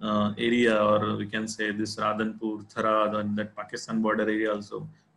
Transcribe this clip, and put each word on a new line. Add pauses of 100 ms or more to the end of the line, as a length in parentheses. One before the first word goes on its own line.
uh,
area,
or
we
can
say
this
Radhanpur,
Tharad,
and
that
Pakistan
border
area
also. (300)